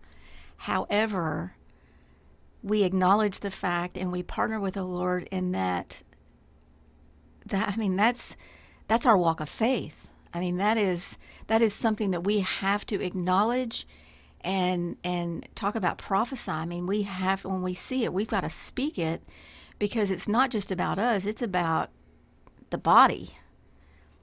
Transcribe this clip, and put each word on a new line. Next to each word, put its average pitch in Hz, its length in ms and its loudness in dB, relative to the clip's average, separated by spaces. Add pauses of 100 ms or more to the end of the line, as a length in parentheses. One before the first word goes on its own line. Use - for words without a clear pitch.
(580)
However, 190 960 -2 (1080)
we 208 200 2
acknowledge 190 580 4
the 202 100 -4
fact 175 460 -4
and 180 140 -2
we 180 120 -2
partner 214 360 -2
with 196 140 -2
the 190 100 -4
Lord 180 480 -2
in 185 200 -2
that, 185 500 -4 (1400)
that, 196 280 -2
I - 40 -8
mean, 202 180 0
that's, 226 400 0 (520)
that's 240 180 2
our 226 120 8
walk 170 220 2
of 151 100 -6
faith. 220 600 -2 (240)
I 170 60 -4
mean, 180 180 -2
that 208 200 2
is, 185 400 0 (300)
that 226 140 4
is 220 120 4
something 214 380 2
that 175 120 -2
we 208 160 2
have 196 480 -2
to 185 160 -2
acknowledge 202 840 0 (540)
and, 180 640 0
and 175 520 -4
talk 208 200 -4
about 190 220 0
prophesy. 214 540 -2
I 160 140 -4
mean, 175 220 -4
we 202 160 0
have, 190 420 -2
when 190 160 -2
we 180 120 -2
see 254 300 -2
it, 160 100 -2
we've 208 140 -2
gotta 170 220 -2
speak - 480 -2
it 165 260 -2 (560)
because 208 320 0
it's - 160 -2
not 240 240 2
just 208 200 -2
about 170 280 0
us, 208 260 0
it's 214 160 -4
about 170 480 0 (800)
the 175 80 -2
body. 190 540 6 (920)